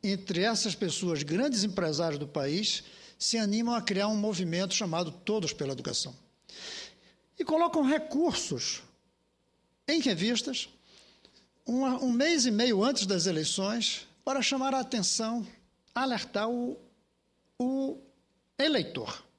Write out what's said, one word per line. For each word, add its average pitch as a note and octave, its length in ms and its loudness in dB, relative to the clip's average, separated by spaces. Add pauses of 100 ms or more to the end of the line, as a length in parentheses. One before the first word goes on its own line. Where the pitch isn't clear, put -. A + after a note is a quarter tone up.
entre F#3+ 380 -2
essas G#3+ 320 0
pessoas, E3+ 480 -2
grandes G3+ 420 0
empresários E3 540 0
do C#3+ 100 -6
país, D#3 560 -2 (360)
se - 180 0
animam A3+ 380 0
a A3 60 0
criar G3 260 0
um G#3+ 80 0
movimento F#3 580 0
chamado E3+ 380 -2
Todos G#3 400 -2
pela C#3 220 -4
Educação. B2+ 420 -6 (1200)
E F4+ 60 -4
colocam D#4+ 400 2
recursos C#4+ 1000 0 (1040)
em D#4+ 120 2
revistas, A#3 680 0 (1000)
um, B3+ 180 2
um B3+ 260 2
mês C#4 340 4
e B3 60 4
meio G#3+ 320 4
antes A#3+ 220 2
das F#3 200 2
eleições, F#3+ 840 0 (160)
para C4+ 180 0
chamar C4 320 0
a C4 60 2
atenção, A3+ 680 -2 (480)
alertar A#3 560 0
o, A#3+ 300 -2 (800)
o C4+ 380 0 (600)
eleitor. A#3+ 640 0 (160)